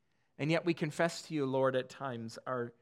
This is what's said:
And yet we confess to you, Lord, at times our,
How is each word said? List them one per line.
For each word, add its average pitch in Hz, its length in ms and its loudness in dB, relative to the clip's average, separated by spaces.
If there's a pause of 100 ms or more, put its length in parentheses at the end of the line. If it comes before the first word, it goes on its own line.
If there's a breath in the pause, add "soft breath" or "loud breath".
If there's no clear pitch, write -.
(380)
And 143 120 0
yet 165 140 2
we 170 100 4
confess 165 500 0
to - 100 -8
you, 147 120 2
Lord, 131 300 4
at 127 140 0
times 117 580 -8
our, 120 240 -2 (100)